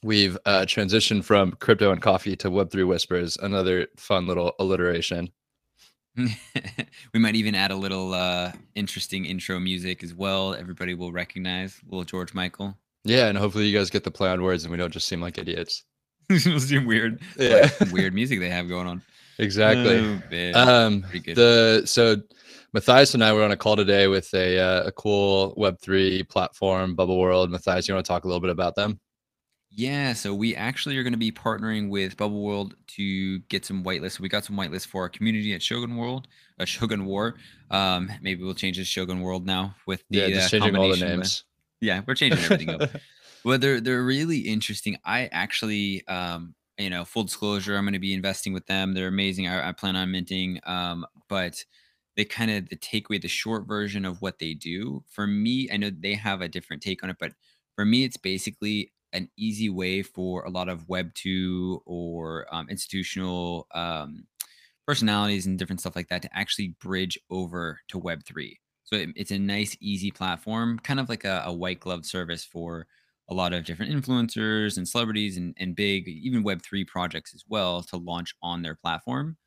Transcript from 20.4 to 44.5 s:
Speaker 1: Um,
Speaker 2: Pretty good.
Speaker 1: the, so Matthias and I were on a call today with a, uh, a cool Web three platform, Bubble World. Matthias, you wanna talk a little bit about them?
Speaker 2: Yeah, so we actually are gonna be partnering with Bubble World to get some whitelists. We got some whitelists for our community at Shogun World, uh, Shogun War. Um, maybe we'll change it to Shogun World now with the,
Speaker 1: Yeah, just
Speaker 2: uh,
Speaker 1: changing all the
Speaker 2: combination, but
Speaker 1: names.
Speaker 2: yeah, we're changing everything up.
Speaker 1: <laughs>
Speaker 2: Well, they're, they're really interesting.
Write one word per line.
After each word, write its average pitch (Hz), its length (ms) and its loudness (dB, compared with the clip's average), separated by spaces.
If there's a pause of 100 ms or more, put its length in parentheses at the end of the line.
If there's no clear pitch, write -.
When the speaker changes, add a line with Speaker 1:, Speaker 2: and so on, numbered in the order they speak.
Speaker 1:
Um, 117 480 8
Speaker 2:
Pretty 95 180 -6
good. - 160 -4
Speaker 1:
the, 117 500 8
so 113 300 6 (580)
Matthias 127 400 8
and 117 100 6
I 110 80 8
were 107 100 6
on 104 100 6
a 98 40 2
call 107 200 4
today 98 300 6
with 95 280 2
a, 92 240 4
uh, 92 260 4
a 95 80 -4
cool 98 640 2
Web 95 240 2
three 95 440 2
platform, 92 680 0
Bubble 92 240 2
World. 92 320 4
Matthias, 90 380 0
you 98 60 0
wanna 95 100 0
talk 87 200 -2
a - 40 -4
little 87 120 0
bit 90 100 -2
about 87 260 -2
them? 104 240 -2 (760)
Speaker 2:
Yeah, 135 360 -2
so 101 200 -4
we 107 220 0
actually 135 440 -6
are 131 40 -2
gonna 123 140 -2
be 113 160 -2
partnering 110 580 -4
with 98 260 -4
Bubble 104 280 -2
World 101 320 -4 (200)
to 95 440 -4
get - 260 -6
some 95 160 -6
whitelists. 90 380 -4
We 95 80 -6
got 104 160 -2
some 101 120 -8
whitelists 92 300 -6
for - 160 -6
our 87 60 -4
community 107 440 -2
at 90 120 -6
Shogun 120 320 -4
World, 127 320 -6 (320)
uh, 92 40 -2
Shogun 107 420 -2
War. 101 280 -2 (380)
Um, 92 360 2 (140)
maybe 92 220 -4
we'll 95 100 -4
change 92 240 -4
it 95 40 -6
to 90 40 -6
Shogun 92 340 -4
World 92 240 -4
now 95 300 -2 (100)
with 95 260 -6
the, 101 100 2
Speaker 1:
Yeah, 95 80 2
just 95 260 2
Speaker 2:
uh, 107 40 6
Speaker 1:
changing 101 180 4
all 95 80 6
the 95 60 6
Speaker 2:
combination, 90 180 2 (100)
but 90 40 -4
Speaker 1:
names. - 220 -4 (360)
Speaker 2:
yeah, 101 260 -2
we're 131 80 0
changing 160 300 4
everything 170 260 2
up. 160 200 -2
Speaker 1:
<laughs> 147 100 -14 (440)
Speaker 2:
Well, 131 140 4
they're, 135 220 4
they're 123 240 0
really 143 340 0
interesting. 107 680 -4